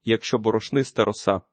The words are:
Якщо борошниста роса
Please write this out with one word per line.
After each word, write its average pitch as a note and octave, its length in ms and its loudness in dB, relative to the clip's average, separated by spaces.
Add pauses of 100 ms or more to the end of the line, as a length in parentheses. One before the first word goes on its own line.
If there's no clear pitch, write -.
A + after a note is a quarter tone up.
Якщо A2+ 320 0
борошниста A2 680 0
роса G2+ 360 -2 (120)